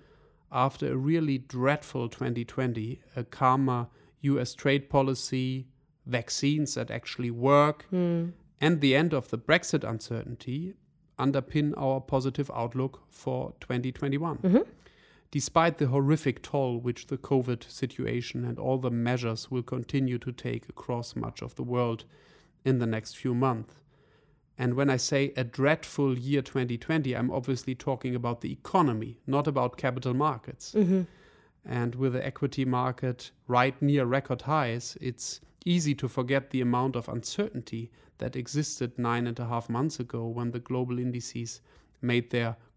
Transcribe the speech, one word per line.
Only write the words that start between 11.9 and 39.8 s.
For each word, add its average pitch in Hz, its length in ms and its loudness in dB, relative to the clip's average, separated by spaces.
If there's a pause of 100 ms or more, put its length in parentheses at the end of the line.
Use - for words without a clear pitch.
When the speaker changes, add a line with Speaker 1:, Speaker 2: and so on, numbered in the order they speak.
Speaker 1:
positive 135 520 0
outlook 123 560 -2
for 127 500 -4
twenty 123 320 -2
twenty-one. 143 460 -2
Speaker 2:
Mm-hmm. 185 200 6 (760)
Speaker 1:
Despite 165 460 2
the 147 100 2
horrific 139 560 2
toll 127 360 -2
which 120 280 -4
the 139 100 -6
covid 123 520 0
situation 120 760 -4
and 120 140 -4
all 131 180 0
the 127 140 -2
measures 117 600 -2
will 127 120 -2
continue 127 560 -2
to 127 120 -8
take 117 380 -6
across - 460 -6
much 117 260 -8
of 117 140 -10
the 127 80 -6
world 120 420 -2 (580)
in 135 160 4
the 120 60 0
next 110 320 -4
few 127 160 -2
months. 120 420 0 (800)
And 123 180 0
when 139 140 4
I 131 80 4
say 139 380 0
a 131 80 0
dreadful 135 720 0
year 135 240 0
twenty 127 360 -2
twenty, 135 380 0
I'm 120 160 0
obviously 127 440 -2
talking 127 400 -4
about 120 260 -2
the 78 100 -4
economy, 117 760 2
not 139 220 2
about 131 300 0
capital 127 360 0
markets. 127 600 -2
Speaker 2:
Mm-hmm. 190 280 4 (640)
Speaker 1:
And 120 300 -2
with 131 180 0
the 127 120 -2
equity 135 400 -2
market 127 640 -2 (160)
right 127 340 4
near 143 240 4
record 127 380 0
highs, 127 580 -2
it's - 380 -8 (260)
easy 165 300 2
to 135 120 -4
forget 135 440 0
the 131 100 0
amount 123 340 2
of 117 140 -6
uncertainty 117 800 -6 (300)
that 127 180 -6
existed 127 600 -4
nine 120 300 0
and 117 120 -4
a 117 80 -6
half 117 200 -4
months 131 320 -2